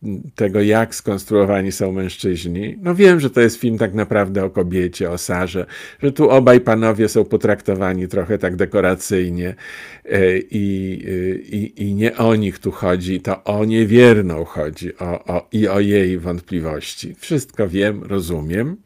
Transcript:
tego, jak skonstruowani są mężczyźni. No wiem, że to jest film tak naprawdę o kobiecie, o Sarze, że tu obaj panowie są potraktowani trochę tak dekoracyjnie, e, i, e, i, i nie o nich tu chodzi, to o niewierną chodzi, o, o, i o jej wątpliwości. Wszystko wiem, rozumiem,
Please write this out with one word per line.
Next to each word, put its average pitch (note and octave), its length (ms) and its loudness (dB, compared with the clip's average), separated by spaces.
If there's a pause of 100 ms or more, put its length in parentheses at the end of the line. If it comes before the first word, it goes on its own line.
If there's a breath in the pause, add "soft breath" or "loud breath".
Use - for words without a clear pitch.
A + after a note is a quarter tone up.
(340)
tego, G#2 260 0
jak G#2+ 340 2
skonstruowani G2 760 0
są F#2+ 200 -4
mężczyźni. F#2 920 -6
No F3 120 -2
wiem, F3+ 260 6
że C3+ 100 0
to B2 100 2
jest A2+ 160 4
film A2+ 220 -2
tak G#2+ 160 -2
naprawdę G2+ 500 0
o F#2+ 60 -2
kobiecie, F2+ 600 -2
o F2 80 -6
Sarze, F2+ 480 -4 (360 loud breath)
że C#3+ 100 0
tu C#3 180 4
obaj B2 300 8
panowie A2+ 480 2
są G#2+ 160 2
potraktowani G2 840 -2
trochę F#2+ 300 -2
tak F2+ 180 -4
dekoracyjnie, F2+ 1000 -2 (500 loud breath)
e, F#2+ 340 2
i, G2 600 -4 (100)
e, F#2 260 -4
i, G#2 480 -8
i G2+ 120 -2
nie G#2+ 220 0
o A2+ 180 4
nich G#2 240 -2
tu - 120 -4
chodzi, F2+ 500 -2
to F#2+ 240 -6
o G#2 200 -2
niewierną A2 800 4
chodzi, D#2 540 -8
o, F2 260 -8
o, F2 280 -6
i G#2+ 160 2
o G2 120 2
jej G2 380 2
wątpliwości. E2+ 1000 -8
Wszystko B2 500 -4
wiem, G2+ 360 -2
rozumiem, F2+ 800 -4